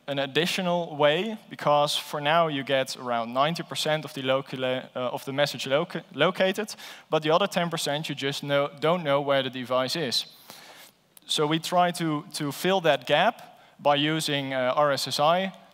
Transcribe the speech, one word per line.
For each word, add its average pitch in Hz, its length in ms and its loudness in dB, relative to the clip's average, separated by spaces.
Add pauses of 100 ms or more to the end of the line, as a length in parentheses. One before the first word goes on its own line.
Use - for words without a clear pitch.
an 139 120 -4
additional 175 800 0
way, 170 400 2 (120)
because 147 460 2
for - 240 -6
now 160 280 4
you 139 160 -2
get 131 340 0
around 117 360 -4
ninety 156 300 0
percent 151 400 -2
of 139 100 -12
the 135 80 -8
locala-, 131 640 -2 (100)
uh, 127 200 -4
of 139 100 -8
the 139 80 -8
message 139 360 -2
loca-, 160 360 0 (100)
located, 190 640 0 (340)
but 151 140 0
the 151 80 2
other 185 160 4
ten 175 220 -2
percent 156 400 -4
you 147 60 -4
just 139 280 -4
know, 143 260 2 (120)
don't 170 220 2
know 143 180 2
where 139 200 2
the 131 80 -2
device 127 460 -2
is. 143 300 -2 (1000)
So 151 200 0
we 160 120 2
try 175 320 2
to, 160 420 -4
to 147 180 -4
fill 185 300 0
that 151 260 2
gap 170 340 2 (380)
by 143 160 4
using, 143 580 -2
uh, 127 220 0
R 147 160 4
S 131 160 -2
S 135 120 -4
I 180 340 2 (200)